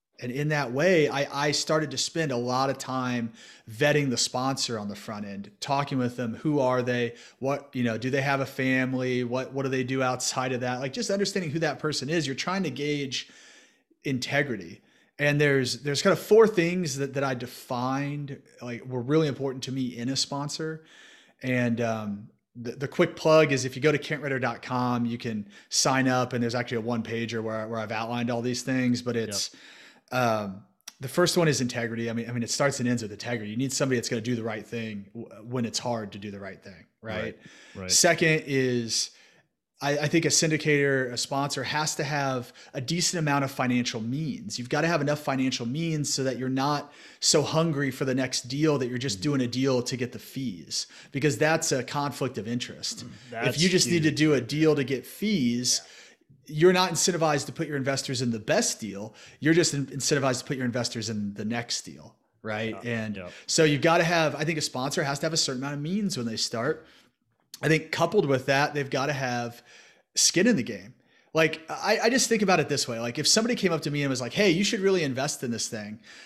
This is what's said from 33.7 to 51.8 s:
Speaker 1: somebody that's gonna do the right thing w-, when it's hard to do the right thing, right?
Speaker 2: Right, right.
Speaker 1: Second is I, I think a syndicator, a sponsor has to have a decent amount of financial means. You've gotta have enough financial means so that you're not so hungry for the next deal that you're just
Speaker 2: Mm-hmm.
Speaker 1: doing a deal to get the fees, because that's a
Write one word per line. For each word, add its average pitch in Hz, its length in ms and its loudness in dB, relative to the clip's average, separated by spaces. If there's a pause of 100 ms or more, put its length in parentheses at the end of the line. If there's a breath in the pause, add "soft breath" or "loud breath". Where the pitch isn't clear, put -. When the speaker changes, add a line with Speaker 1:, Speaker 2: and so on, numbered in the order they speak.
Speaker 1:
somebody 131 260 0
that's 117 100 -2
gonna 120 140 -2
do 120 140 -2
the 110 80 -4
right 110 220 -6
thing 107 480 -8
w-, 110 280 -14
when 120 220 -4
it's 104 140 -4
hard 110 340 -4
to 104 60 -12
do 101 120 -10
the 101 80 -10
right 95 240 -14
thing, 90 240 -20 (160)
right? 110 200 -6
Speaker 2:
Right, 110 140 -8 (380 loud breath)
right. 92 160 -8
Speaker 1:
Second 160 560 4
is 127 640 0 (720 soft breath)
I, 143 160 0
I 151 80 0
think 165 180 4
a 151 40 2
syndicator, 143 840 2
a 120 40 -8
sponsor 139 480 -2
has 151 320 -2
to 156 80 -2
have 135 480 -2 (220 loud breath)
a 143 60 -6
decent 165 380 -2
amount 143 260 2
of 135 60 -2
financial 123 500 0
means. 123 580 -6
You've 123 100 -10
gotta 151 180 2
have 165 140 2
enough 147 180 0
financial 131 480 0
means 151 480 -2
so 139 80 0
that 131 160 -2
you're 127 100 -4
not 139 440 0 (260 loud breath)
so - 240 4
hungry 147 480 2
for 127 140 -4
the 131 100 2
next 131 280 0
deal 143 360 2
that 127 100 0
you're 123 100 -4
just 131 180 -2
Speaker 2:
Mm-hmm. 95 60 -10
Speaker 1:
doing 143 180 2
a 123 80 2
deal 127 340 2
to 135 140 -4
get 120 160 -4
the 113 80 -12
fees, 101 640 -8 (240 loud breath)
because 143 280 2
that's 160 340 2
a 131 100 2